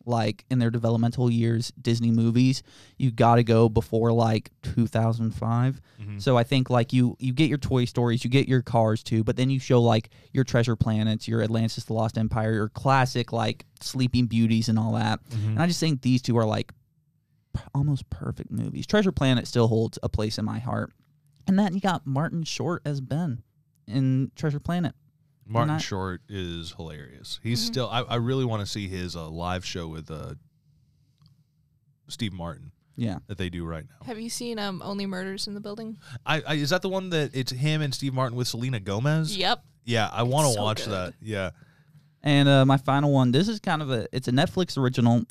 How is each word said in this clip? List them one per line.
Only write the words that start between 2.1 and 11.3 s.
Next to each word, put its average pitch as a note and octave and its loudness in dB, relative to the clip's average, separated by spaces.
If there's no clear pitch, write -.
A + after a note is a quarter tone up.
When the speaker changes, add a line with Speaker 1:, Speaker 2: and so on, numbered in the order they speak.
Speaker 1:
movies, A#2 4
you C3 2
gotta A#2 6
go A2+ 6
before, A2+ 2
like, A2+ 2
two - 0
thousand A2+ 0
five. A#2+ -2
Speaker 2:
Mm-hmm. G2+ -12
Speaker 1:
So B2 4
I A#2+ 6
think, B2+ 2
like, A#2+ 2
you, B2 4
you B2+ -2
get D3 4
your C#3 0
Toy B2+ 0
Stories, A#2+ 0
you A#2+ -2
get C3+ 4
your B2+ 4
Cars A2 2
too, A2 0
but G#2+ -2
then C3 2
you C3+ 0
show, B2 4
like, A2+ 2
your C3 2
Treasure A#2 2
Planets, A2 0
your A2+ 0